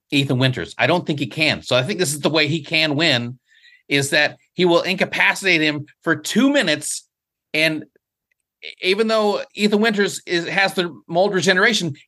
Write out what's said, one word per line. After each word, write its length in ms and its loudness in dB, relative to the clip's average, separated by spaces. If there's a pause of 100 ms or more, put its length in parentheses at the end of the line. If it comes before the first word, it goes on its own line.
(120)
Ethan 260 2
Winters. 400 0
I 100 2
don't 180 0
think 140 -4
he 80 -4
can. 340 -2
So 140 -2
I 80 2
think 160 -4
this 140 -2
is 60 -8
the 100 0
way 180 2
he 140 -2
can 340 -2
win, 440 0 (480)
is 240 0
that 260 0 (160)
he 120 2
will 160 4
incapacitate 800 0
him 240 -2 (180)
for 120 0
two 360 0
minutes. 560 -2 (460)
And 320 0 (960)
even 260 0
though 340 0 (140)
Ethan 260 0
Winters 440 0
is, 220 -4
has 280 0
the 200 -2 (120)
mold 260 0
regeneration, 640 0 (120)